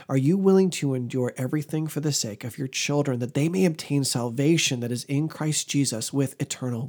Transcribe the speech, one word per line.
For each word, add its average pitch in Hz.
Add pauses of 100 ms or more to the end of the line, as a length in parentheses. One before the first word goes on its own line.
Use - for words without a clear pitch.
are 135
you 139
willing 190
to 139
endure 123
everything 151
for 151
the 151
sake 113
of 120
your 139
children, 143
that 120
they 147
may 185
obtain 143
salvation 131
that 120
is 120
in 143
Christ 151
Jesus 120
with 135
eternal 127